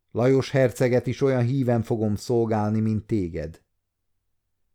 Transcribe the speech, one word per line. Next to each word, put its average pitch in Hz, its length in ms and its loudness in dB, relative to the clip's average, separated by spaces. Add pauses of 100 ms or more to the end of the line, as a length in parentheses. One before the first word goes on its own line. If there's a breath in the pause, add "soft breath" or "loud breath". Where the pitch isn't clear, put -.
(120)
Lajos 127 400 2
herceget 127 560 2
is 127 140 -4
olyan 131 220 2
híven 120 380 0
fogom 107 340 -2
szolgálni, 110 640 0
mint 110 280 -2
téged. 82 540 -4 (1120)